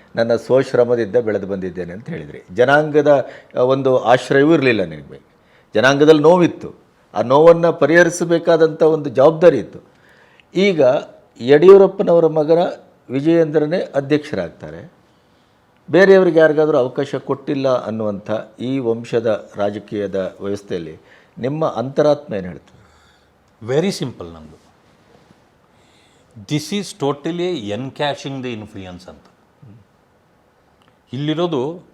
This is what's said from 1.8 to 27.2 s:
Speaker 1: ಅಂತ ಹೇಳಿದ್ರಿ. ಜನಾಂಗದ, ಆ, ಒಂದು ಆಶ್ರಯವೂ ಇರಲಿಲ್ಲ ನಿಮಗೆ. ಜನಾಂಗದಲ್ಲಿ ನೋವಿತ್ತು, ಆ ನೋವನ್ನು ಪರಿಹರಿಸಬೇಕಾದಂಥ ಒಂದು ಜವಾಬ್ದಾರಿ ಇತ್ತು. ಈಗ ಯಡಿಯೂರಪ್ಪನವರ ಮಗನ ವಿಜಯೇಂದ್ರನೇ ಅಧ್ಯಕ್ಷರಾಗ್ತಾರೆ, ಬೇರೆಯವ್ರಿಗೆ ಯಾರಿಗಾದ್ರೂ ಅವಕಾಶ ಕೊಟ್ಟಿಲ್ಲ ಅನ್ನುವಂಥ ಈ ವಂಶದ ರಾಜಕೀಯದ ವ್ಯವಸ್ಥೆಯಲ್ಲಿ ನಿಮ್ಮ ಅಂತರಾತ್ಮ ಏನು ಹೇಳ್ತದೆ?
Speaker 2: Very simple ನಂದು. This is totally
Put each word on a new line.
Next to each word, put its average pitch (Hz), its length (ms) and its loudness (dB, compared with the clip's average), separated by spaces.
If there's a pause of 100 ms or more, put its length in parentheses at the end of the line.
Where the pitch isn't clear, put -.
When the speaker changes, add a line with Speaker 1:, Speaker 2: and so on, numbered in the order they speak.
Speaker 1:
ಅಂತ 113 180 -16
ಹೇಳಿದ್ರಿ. 76 420 -16
ಜನಾಂಗದ, 143 760 2 (280)
ಆ, - 40 -2
ಒಂದು 127 440 0
ಆಶ್ರಯವೂ 139 500 2
ಇರಲಿಲ್ಲ 135 300 0
ನಿಮಗೆ. 73 380 -18 (520)
ಜನಾಂಗದಲ್ಲಿ 143 480 4
ನೋವಿತ್ತು, 170 580 0 (340)
ಆ 98 60 -4
ನೋವನ್ನು 160 520 4
ಪರಿಹರಿಸಬೇಕಾದಂಥ 165 1080 2
ಒಂದು 156 280 0
ಜವಾಬ್ದಾರಿ 156 480 4
ಇತ್ತು. 87 200 -12 (760)
ಈಗ 180 280 0 (580)
ಯಡಿಯೂರಪ್ಪನವರ 180 840 6
ಮಗನ 156 320 0 (520)
ವಿಜಯೇಂದ್ರನೇ 156 680 0 (160)
ಅಧ್ಯಕ್ಷರಾಗ್ತಾರೆ, 101 1080 -6 (880)
ಬೇರೆಯವ್ರಿಗೆ 185 480 4
ಯಾರಿಗಾದ್ರೂ 151 400 2
ಅವಕಾಶ 131 360 -4
ಕೊಟ್ಟಿಲ್ಲ 135 680 -4
ಅನ್ನುವಂಥ 107 460 -8 (300)
ಈ 131 180 -6
ವಂಶದ 117 800 -4
ರಾಜಕೀಯದ 101 840 -6
ವ್ಯವಸ್ಥೆಯಲ್ಲಿ 98 640 -10 (340)
ನಿಮ್ಮ 151 280 -6
ಅಂತರಾತ್ಮ 143 680 -2
ಏನು 92 140 -10
ಹೇಳ್ತದೆ? - 340 -20 (840)
Speaker 2:
Very 165 340 -2
simple 120 240 -12
ನಂದು. 80 320 -20 (1900)
This 151 280 -6
is 202 140 -6 (160)
totally 165 580 -6 (100)